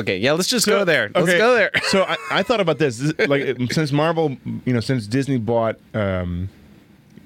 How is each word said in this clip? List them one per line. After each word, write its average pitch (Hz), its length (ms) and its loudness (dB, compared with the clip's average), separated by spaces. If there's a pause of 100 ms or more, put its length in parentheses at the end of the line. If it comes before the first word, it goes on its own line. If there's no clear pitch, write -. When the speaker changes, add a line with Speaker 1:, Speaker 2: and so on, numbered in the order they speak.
Speaker 1:
okay. 98 180 -2
Yeah, 127 140 2
let's 175 160 -2
just 220 180 0
Speaker 2:
so, 202 140 2
Speaker 1:
go 202 40 0
there. 131 300 2
Let's 180 140 2
Speaker 2:
okay. 180 100 4
Speaker 1:
go 240 160 4
there. 202 160 2 (140)
Speaker 2:
So 190 180 2
I, 165 140 -2 (140)
I 156 120 0
thought 202 180 0
about 165 180 0
this. 131 200 0
This, 151 300 0
like, 139 140 2
it, 123 300 -4
since 156 200 0
Marvel, 156 440 0 (280)
you 127 80 0
know, 120 80 2
since 113 260 -2
Disney 131 320 0
bought, 113 400 0 (160)
um, 92 540 -2 (760)